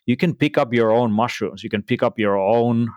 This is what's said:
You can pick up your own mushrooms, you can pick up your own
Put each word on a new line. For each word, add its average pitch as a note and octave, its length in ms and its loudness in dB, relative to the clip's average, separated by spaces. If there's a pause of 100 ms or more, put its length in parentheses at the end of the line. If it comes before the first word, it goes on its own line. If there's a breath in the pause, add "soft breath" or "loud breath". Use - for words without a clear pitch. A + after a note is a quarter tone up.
You A#2+ 120 0
can F3 180 0
pick D3 220 0
up C3 160 0
your A2+ 180 2
own A#2 220 2
mushrooms, G#2+ 500 -4
you A2+ 60 -10
can G#2 120 -2
pick B2 220 -2
up A#2 160 -2
your G2+ 180 0
own A#2 600 2